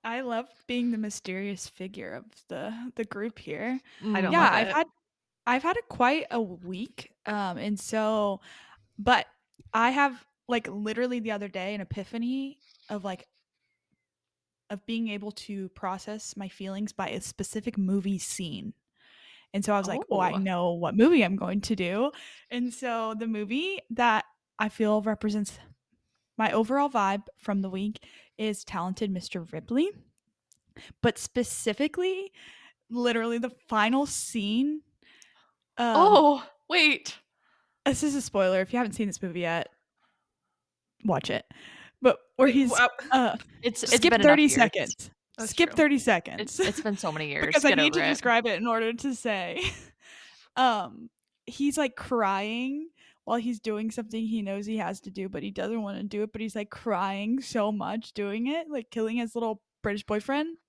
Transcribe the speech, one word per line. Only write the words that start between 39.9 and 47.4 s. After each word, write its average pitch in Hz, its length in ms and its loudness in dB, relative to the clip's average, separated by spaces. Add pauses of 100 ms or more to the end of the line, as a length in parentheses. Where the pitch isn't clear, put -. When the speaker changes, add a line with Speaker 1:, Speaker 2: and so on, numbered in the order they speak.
Speaker 1:
watch 165 240 -2
it. - 160 -4 (560)
But 254 160 4 (200)
where 262 100 6
Speaker 3:
Wait, 247 80 4
Speaker 1:
he's, 269 160 4
Speaker 3:
wha- 247 160 6 (240)
Speaker 1:
uh, 254 240 4 (260)
Speaker 2:
It's, 233 220 -2
it's 240 120 2
Speaker 1:
skip 233 160 6
Speaker 2:
been 233 100 6
enough 294 100 10
Speaker 1:
thirty 302 120 10
Speaker 2:
years. 285 120 6
Speaker 1:
seconds. - 560 2 (260)
Speaker 3:
That's 220 140 -6
Speaker 1:
Skip 330 180 4
Speaker 3:
true. - 80 -2
Speaker 1:
thirty 285 220 6
seconds. 196 420 0
Speaker 2:
It's, - 180 -8
it's 202 220 0
been 202 160 -2
so 170 140 -4
many 156 160 -6
Speaker 1:
<laughs> - 20 -6
Speaker 2:
years. 143 180 -2